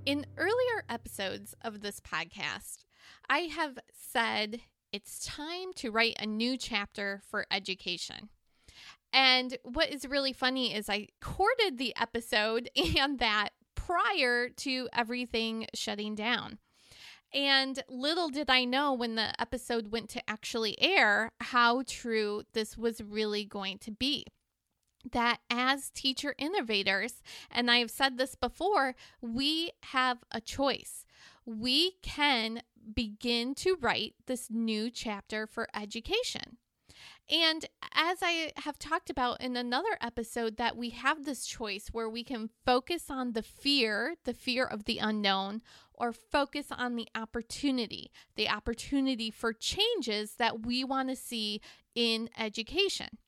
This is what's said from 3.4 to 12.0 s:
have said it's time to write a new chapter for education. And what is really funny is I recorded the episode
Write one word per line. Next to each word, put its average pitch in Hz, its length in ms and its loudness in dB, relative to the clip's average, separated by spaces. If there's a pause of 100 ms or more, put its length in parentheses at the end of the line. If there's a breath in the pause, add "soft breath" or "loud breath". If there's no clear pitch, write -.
have 311 360 -4 (160)
said 220 680 0 (300)
it's - 320 -10
time 359 520 -8
to 240 160 -6
write 226 280 4
a 208 60 -4
new 226 320 0
chapter 202 720 -4
for 208 220 -2
education. 190 760 -6 (840 loud breath)
And 254 500 6
what 277 280 0
is 277 160 -8
really 269 260 0
funny 254 400 0
is 214 160 -4
I 208 200 -2 (120)
recorded 415 560 2
the 247 180 -2
episode 226 760 0 (140)